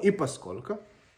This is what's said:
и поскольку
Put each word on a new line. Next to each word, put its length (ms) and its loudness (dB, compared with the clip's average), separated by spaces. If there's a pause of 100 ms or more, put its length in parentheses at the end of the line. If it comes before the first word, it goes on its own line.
и 100 6
поскольку 600 -2 (440)